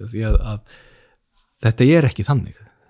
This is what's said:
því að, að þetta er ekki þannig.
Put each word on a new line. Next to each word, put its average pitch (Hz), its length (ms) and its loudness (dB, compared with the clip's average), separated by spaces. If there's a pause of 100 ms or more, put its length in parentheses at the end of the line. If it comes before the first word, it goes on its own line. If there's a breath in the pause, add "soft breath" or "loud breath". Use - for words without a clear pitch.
(120)
því 107 120 -8
að, 110 160 2
að 107 200 -6 (1040 soft breath)
þetta 120 280 2
er 165 160 4
ekki - 160 -4
þannig. 135 320 -4 (340)